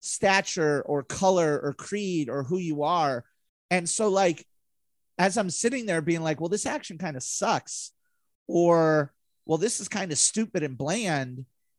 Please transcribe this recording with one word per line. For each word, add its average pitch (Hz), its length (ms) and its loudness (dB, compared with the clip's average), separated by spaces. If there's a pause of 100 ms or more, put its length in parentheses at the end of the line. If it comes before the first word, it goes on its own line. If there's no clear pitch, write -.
stature 185 840 2
or 143 200 -2
color 175 580 2
or 139 120 -2
creed 180 560 -4
or 139 140 -4
who 151 140 -2
you 156 260 -2
are. 147 400 0 (480)
And 175 180 0
so, 214 200 0
like, 185 360 2 (720)
as 185 200 2
I'm 196 120 0
sitting 240 360 -2
there 170 160 0
being 165 200 0
like, 160 200 -2
"Well, 165 80 -4
this 202 160 -2
action 240 320 -6
kinda 156 240 -8
sucks," - 720 -4 (560)
or, 165 680 4 (320)
"Well, 165 120 0
this 202 220 -2
is 196 80 -10
kinda 190 280 -4
stupid 202 480 0
and 131 140 -6
bland," 139 680 -4 (340)